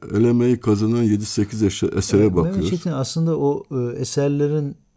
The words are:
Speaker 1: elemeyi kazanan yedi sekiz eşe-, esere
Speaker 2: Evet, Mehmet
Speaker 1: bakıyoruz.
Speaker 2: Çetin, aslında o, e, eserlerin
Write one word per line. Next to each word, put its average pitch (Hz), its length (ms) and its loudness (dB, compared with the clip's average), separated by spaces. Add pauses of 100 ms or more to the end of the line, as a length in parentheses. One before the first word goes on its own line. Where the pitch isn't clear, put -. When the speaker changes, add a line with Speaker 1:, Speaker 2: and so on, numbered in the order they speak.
(120)
Speaker 1:
elemeyi 120 480 2
kazanan 110 420 2
yedi 107 240 2
sekiz 107 360 -4
eşe-, 98 240 0
esere 98 360 2
Speaker 2:
Evet, 101 120 2
Mehmet 87 160 2
Speaker 1:
bakıyoruz. 98 200 -2
Speaker 2:
Çetin, 175 200 -4
aslında 156 480 -2
o, 143 320 -2
e, 123 280 -4
eserlerin 143 800 -2 (200)